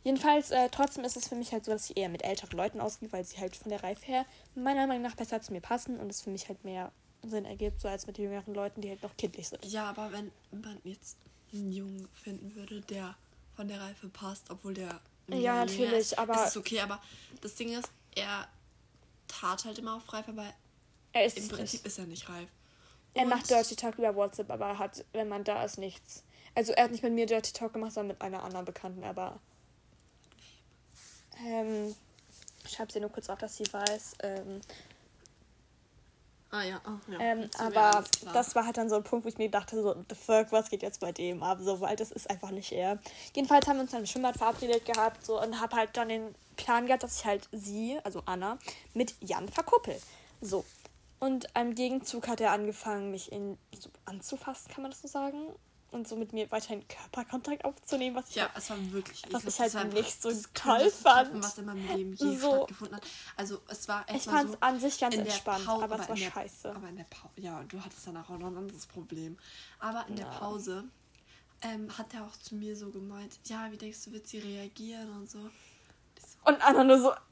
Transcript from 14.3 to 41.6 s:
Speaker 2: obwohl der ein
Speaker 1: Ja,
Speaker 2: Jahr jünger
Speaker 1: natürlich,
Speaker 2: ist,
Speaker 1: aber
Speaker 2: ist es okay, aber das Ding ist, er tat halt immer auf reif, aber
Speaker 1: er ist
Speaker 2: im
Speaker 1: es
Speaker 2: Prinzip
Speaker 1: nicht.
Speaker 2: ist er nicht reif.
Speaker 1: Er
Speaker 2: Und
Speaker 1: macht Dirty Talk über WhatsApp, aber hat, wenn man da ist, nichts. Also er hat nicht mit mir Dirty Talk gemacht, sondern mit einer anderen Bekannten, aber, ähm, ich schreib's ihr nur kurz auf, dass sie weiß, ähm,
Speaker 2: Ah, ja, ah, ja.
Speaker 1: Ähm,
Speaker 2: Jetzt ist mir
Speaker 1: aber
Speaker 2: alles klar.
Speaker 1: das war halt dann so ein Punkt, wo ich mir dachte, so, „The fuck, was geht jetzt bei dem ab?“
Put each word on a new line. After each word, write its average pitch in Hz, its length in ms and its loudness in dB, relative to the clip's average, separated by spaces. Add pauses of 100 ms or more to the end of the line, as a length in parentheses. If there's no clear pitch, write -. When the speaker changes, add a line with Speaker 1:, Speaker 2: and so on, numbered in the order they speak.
Speaker 2:
obwohl 196 240 -8
der 175 240 -8 (280)
ein - 140 -6
Speaker 1:
Ja, 240 140 4
Speaker 2:
Jahr 240 100 4
jünger 214 200 0
Speaker 1:
natürlich, 226 260 4
Speaker 2:
ist, - 80 0
Speaker 1:
aber 226 160 2
Speaker 2:
ist 220 160 6
es 214 60 -4
okay, 214 240 -2
aber 202 200 -4 (400)
das 208 140 -10
Ding 233 180 -4
ist, 240 160 -6 (260)
er 202 320 -4 (800)
tat 190 380 -2
halt 220 140 -10
immer 220 160 -6
auf 233 180 -12
reif, 220 160 -6
aber 214 160 -10 (680)
Speaker 1:
er 226 120 8
ist 233 120 2
Speaker 2:
im 202 80 -6
Speaker 1:
es 214 40 -6
Speaker 2:
Prinzip 214 340 -6
Speaker 1:
nicht. - 40 -10
Speaker 2:
ist 202 100 -6
er 185 80 -8
nicht 170 240 -12
reif. 175 180 -12 (680)
Speaker 1:
Er 254 80 4
Speaker 2:
Und 247 60 4
Speaker 1:
macht 254 200 2
Dirty 233 260 6
Talk 226 220 -4
über 220 180 4
WhatsApp, 202 360 0
aber 202 260 -2
hat, 202 260 -6 (100)
wenn 220 160 -2
man 202 140 -4
da 208 200 0
ist, 208 160 -6
nichts. - 440 -12 (300)
Also 226 200 2
er 240 100 8
hat 240 80 4
nicht 233 100 -6
mit 233 120 0
mir 233 120 2
Dirty 220 280 0
Talk 220 200 -6
gemacht, 220 200 -6
sondern 208 220 -4
mit - 60 -12
einer 190 220 -6
anderen 185 220 -6
Bekannten, 185 380 -10
aber, 190 360 -6 (2000)
ähm, 220 500 -2 (680)
ich - 60 -12
schreib's 220 240 -8
ihr 214 60 0
nur 208 100 -4
kurz - 180 -10
auf, 196 100 -6
dass - 180 -8
sie 214 140 -4
weiß, 202 520 4
ähm, 196 380 -6 (1900)
Speaker 2:
Ah, 208 80 -2
ja, 185 220 -4
ah, 214 140 -8 (120)
ja. 175 80 -6
Speaker 1:
Ähm, 226 220 2
Speaker 2:
Jetzt 214 140 -6
ist - 60 -4
mir 226 60 2
Speaker 1:
aber 208 300 12
Speaker 2:
alles 196 140 4
klar. - 220 0
Speaker 1:
das 240 220 4
war 226 100 6
halt 233 120 -2
dann 226 120 2
so 214 60 4
ein 208 80 4
Punkt, 233 220 0
wo 226 40 -2
ich - 80 -10
mir 220 140 0
dachte, 208 300 0
so, 202 120 4 (140)
„The 220 80 -12
fuck, 220 380 6
was 220 160 4
geht 196 140 -2
jetzt 202 180 -6
bei 175 100 -2
dem 175 320 -4
ab?“ 185 180 2